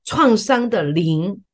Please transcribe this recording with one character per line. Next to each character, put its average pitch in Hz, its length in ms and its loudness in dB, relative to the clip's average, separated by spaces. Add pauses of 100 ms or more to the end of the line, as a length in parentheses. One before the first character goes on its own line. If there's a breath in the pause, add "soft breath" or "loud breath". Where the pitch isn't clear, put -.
创 262 320 2
伤 240 320 -2
的 208 140 -2
灵 160 600 -2 (120)